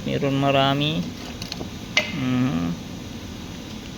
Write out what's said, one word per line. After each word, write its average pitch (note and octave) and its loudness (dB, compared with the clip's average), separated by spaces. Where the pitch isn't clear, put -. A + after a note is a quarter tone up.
meron C3+ 2
marami. C#3 4
Mhm. B2+ 2